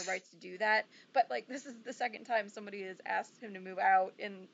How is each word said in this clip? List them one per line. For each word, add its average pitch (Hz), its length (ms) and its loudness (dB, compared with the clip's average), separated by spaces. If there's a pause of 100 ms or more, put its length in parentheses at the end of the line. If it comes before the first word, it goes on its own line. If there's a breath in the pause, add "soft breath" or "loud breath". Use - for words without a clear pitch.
her 185 80 -2
rights 185 180 -4
to 180 60 -20
do 180 220 -10
that, 214 260 4 (300)
but, 247 160 6
like, 233 180 -4
this 254 160 -8
is 285 80 -12 (100)
the 233 120 -10
second 233 300 -6
time 214 260 0
somebody 202 320 -8
has 190 240 -8
asked - 340 -2
him 208 140 -10
to 185 60 -10
move 185 180 -8
out 190 400 6
in 196 360 -8